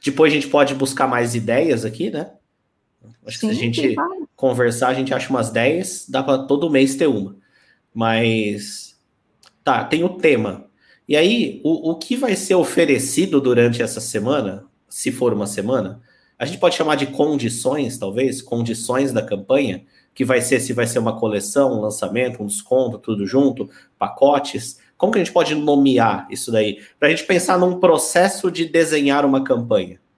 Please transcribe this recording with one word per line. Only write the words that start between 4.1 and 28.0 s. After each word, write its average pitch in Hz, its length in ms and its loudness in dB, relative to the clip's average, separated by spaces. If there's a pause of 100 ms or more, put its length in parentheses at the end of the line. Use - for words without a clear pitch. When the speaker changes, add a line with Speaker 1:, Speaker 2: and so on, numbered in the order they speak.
Speaker 1:
conversar, 123 540 2
a 131 40 2
gente 135 200 -2
acha 127 160 -6
umas 120 200 0
dez, 135 600 -2
dá 131 120 -2
pra 135 180 2
todo 143 300 0
mês 135 260 4
ter 160 120 2
uma. 98 300 -2 (560)
Mas, 113 1040 -2 (680)
tá, 123 200 2
tem 160 200 -2
o 180 60 0
tema. 113 560 0 (420)
E 143 80 0
aí, 175 480 0
o, 160 280 -2
o 170 40 -2
que - 200 -6
vai 240 200 -2
ser - 200 0
oferecido 151 840 2
durante 120 400 2
essa 110 180 -4
semana, 107 680 -4 (220)
se - 240 -6
for 120 220 0
uma 101 140 -4
semana, 104 540 -4 (360)
a - 80 -6
gente 165 140 -8
pode 175 160 2
chamar 151 200 0
de 139 120 -2
condições, 135 880 -2
talvez, 110 440 -4
condições 120 680 -4
da 110 100 -2
campanha, 107 600 -2 (300)
que 135 100 -4
vai 127 180 2
ser, 120 180 2
se 123 140 -6
vai 120 140 0
ser 120 120 -2
uma 113 200 -2
coleção, 117 540 0
um 107 80 -4
lançamento, 107 640 -4
um - 20 -8
desconto, 120 520 -2
tudo 101 280 -4
junto, 120 440 0 (280)
pacotes. - 840 0 (180)
Como 214 140 0
que 220 80 2
a 175 40 2
gente - 100 -6
pode 156 220 2
nomear 135 760 2
isso 120 220 -8
daí? 107 280 0 (200)
Pra 151 100 4
gente 156 160 0
pensar 180 320 2
num 180 220 2
processo 180 720 2